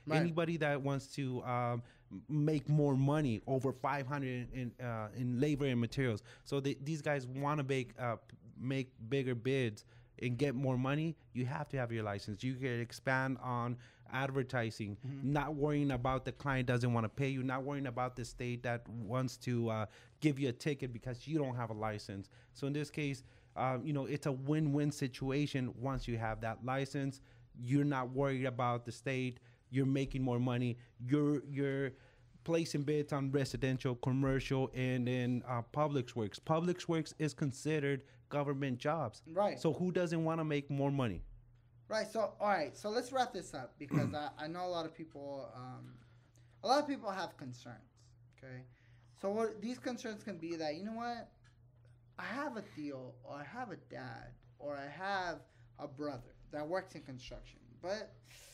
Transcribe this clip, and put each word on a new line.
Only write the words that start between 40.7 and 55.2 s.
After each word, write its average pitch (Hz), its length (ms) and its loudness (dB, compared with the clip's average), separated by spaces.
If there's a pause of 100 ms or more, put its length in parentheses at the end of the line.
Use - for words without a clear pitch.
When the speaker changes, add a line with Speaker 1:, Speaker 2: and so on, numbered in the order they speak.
Speaker 2:
more 139 200 4
money? 117 320 2 (680)
Speaker 1:
Right. 214 180 0
So, 220 320 0
all 202 80 2
right. 165 300 2
So 208 120 -4
let's 247 220 -2
wrap 254 220 2
this 175 200 -8
up 131 240 -8
because 139 380 0
I, 147 140 -2 (100)
I 156 80 -6
know 180 180 -4
a - 60 -2
lot 165 140 -2
of 160 100 -10
people, 139 580 -10
um, 123 400 -12 (720)
a 196 40 0
lot 269 140 6
of 285 60 -2
people 226 240 -4
have 185 260 -4
concerns. 123 400 -12 (600)
Okay. 127 240 -14 (600)
So 190 80 0
what 214 320 0
these 247 180 -4
concerns 233 440 -6
can 190 140 -8
be 165 200 -6
that, 156 180 -2
you 185 80 -10
know 220 100 -6
what, 233 360 -6 (920)
I 180 60 -8
have 247 320 -4
a 202 40 -6
tío 135 500 -8 (120)
or 143 120 -10
I 147 80 -8
have 214 280 -8
a 143 60 -10 (120)
dad 123 420 -10 (280)
or 143 180 -6
I 139 100 -8
have 180 520 -4 (400)